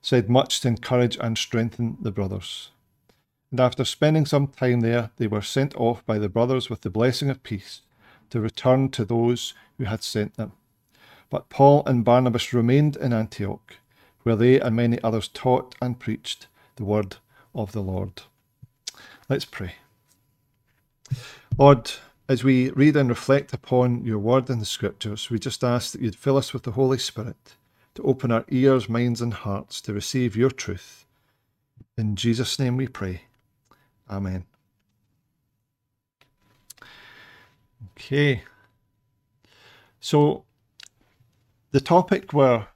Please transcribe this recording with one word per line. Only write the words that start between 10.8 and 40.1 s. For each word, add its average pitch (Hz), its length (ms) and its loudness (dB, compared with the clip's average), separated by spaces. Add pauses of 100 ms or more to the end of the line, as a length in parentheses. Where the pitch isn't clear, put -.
But 139 180 -6
Paul 143 380 6
and 120 180 2
Barnabas 120 480 2
remained 135 420 2
in 135 160 -4
Antioch, 107 680 -6 (440)
where 117 140 2
they 127 240 6
and 117 160 -2
many 117 260 0
others 110 260 -2
taught - 540 -2
and 123 180 -6
preached - 460 -10 (300)
the 104 100 -8
word 104 300 -2 (400)
of 104 160 -6
the 107 100 -8
Lord." 95 400 -8 (1040)
Let's - 180 -2
pray. - 320 -12 (1800)
Lord, 139 340 6 (360)
as 123 160 0
we 127 260 4
read 147 260 4
and 139 140 2
reflect 135 420 0
upon 123 540 0
your 110 140 -2
word 123 320 0
in 117 80 -2
the 104 60 -6
scriptures, - 680 -8
we 113 80 -2
just - 240 -6
ask 120 280 -2
that - 100 -10
you'd 110 140 -4
fill 139 220 0
us - 160 -2
with 127 100 -10
the 117 100 -8
Holy 131 260 0
Spirit - 560 -10 (400)
to - 80 -14
open 131 280 0
our 113 180 0
ears, 131 380 2
minds, 117 340 -2
and 120 120 -4
hearts - 480 -8
to 107 120 -8
receive 110 420 -4
your 123 160 2
truth. - 560 -12 (920)
In 107 180 -2
Jesus' 113 440 -2
name 127 180 0
we 131 100 -4
pray. 92 360 -8 (880)
Amen. 95 320 -6 (3500)
Okay. 139 500 0 (1600)
So, - 460 0 (1200)